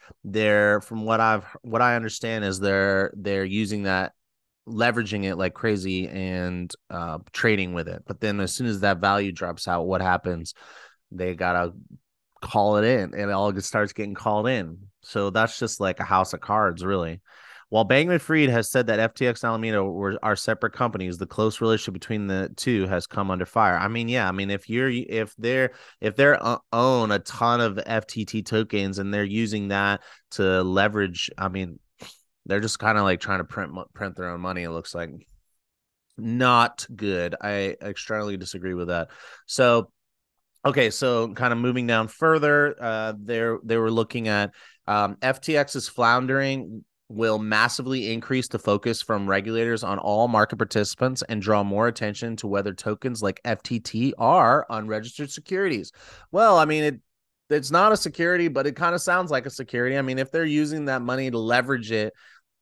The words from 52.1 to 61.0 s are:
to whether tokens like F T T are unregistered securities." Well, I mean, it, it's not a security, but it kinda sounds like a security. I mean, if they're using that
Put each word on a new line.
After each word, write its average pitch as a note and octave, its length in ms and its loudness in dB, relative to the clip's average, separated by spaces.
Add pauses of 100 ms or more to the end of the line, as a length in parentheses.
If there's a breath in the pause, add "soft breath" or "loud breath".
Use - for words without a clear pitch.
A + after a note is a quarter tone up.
to G#2+ 120 -8
whether G2 260 -2
tokens A2 480 -6
like G2 240 -2
F A2+ 160 -2
T A#2+ 180 -4
T A#2 380 -2
are C#3 540 6
unregistered A2 580 -6
securities." E3 640 -4 (400 loud breath)
Well, G3+ 260 8
I D#3 80 8
mean, D3+ 180 0
it, D3 160 0 (520)
it's C#3+ 180 0
not F#3 220 6
a G#3 60 4
security, E3+ 500 0
but C3+ 180 0
it C#3+ 100 -2
kinda E3+ 220 0
sounds F3+ 320 0
like C3 160 0
a C3+ 60 -8
security. B2+ 480 -2
I - 20 0
mean, C3 160 -2
if C3 140 -4
they're E3 140 0
using D3+ 400 0
that C3 180 -2